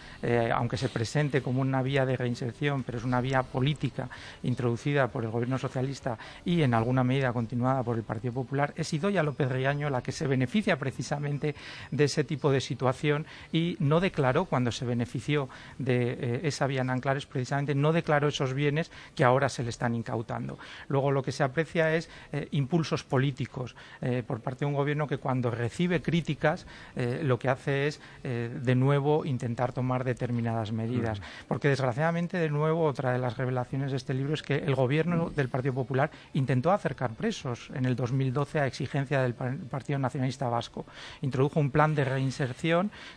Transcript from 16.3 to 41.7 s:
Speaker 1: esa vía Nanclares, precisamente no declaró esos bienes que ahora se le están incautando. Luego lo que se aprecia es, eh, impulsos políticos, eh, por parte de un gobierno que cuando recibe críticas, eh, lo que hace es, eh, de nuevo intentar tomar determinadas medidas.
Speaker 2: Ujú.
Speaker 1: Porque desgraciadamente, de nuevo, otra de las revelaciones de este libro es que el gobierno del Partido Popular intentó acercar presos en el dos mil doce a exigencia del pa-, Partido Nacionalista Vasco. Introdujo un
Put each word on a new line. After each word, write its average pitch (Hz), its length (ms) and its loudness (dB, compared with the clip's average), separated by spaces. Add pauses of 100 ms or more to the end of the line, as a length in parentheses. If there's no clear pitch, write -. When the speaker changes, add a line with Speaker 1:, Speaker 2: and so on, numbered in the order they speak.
Speaker 1:
esa 147 220 0
vía 131 180 0
Nanclares, 127 420 0
precisamente 143 480 -2
no 143 180 4
declaró 151 360 4
esos 135 260 0
bienes 147 360 0 (240)
que 147 100 4
ahora 127 240 6
se - 140 -4
le 117 80 -2
están 120 240 -2
incautando. 120 640 -4 (300)
Luego 139 220 2
lo 139 120 2
que 127 100 -4
se - 100 -4
aprecia 160 520 2
es, 165 140 0 (240)
eh, 143 200 -4
impulsos 151 520 2
políticos, 131 680 0 (260)
eh, 123 260 0
por 110 140 -4
parte 131 200 -6
de 147 60 0
un 143 80 0
gobierno 143 320 0
que 143 120 -2
cuando 127 320 0
recibe 131 520 0
críticas, 160 640 0 (300)
eh, 131 280 -2
lo 127 140 4
que 135 100 -2
hace 139 380 0
es, 151 140 -4 (240)
eh, 120 260 -4 (120)
de 127 120 4
nuevo 143 500 4
intentar 123 480 -2
tomar 127 320 0
determinadas 117 680 0
medidas. 113 460 -2
Speaker 2:
Ujú. 98 80 -12 (220)
Speaker 1:
Porque 143 200 0
desgraciadamente, 156 720 0
de 160 120 0
nuevo, 156 340 2
otra 131 280 2
de 123 60 2
las 123 180 -2
revelaciones 131 540 -2
de 135 60 0
este 135 180 -4
libro 135 200 -2
es - 80 -4
que 139 140 0
el 139 180 0
gobierno 160 560 2
del 131 180 0
Partido 131 260 0
Popular 131 360 0 (240)
intentó 135 380 2
acercar 131 400 -2
presos 143 600 -6
en 131 100 -2
el 127 120 2
dos 123 160 -2
mil 135 200 0
doce 143 260 -2
a 143 80 2
exigencia 139 560 -2
del 123 120 0
pa-, 127 200 -4 (160)
Partido 139 280 -4
Nacionalista 131 500 -2
Vasco. 117 360 -4 (360)
Introdujo 135 400 2
un 143 100 2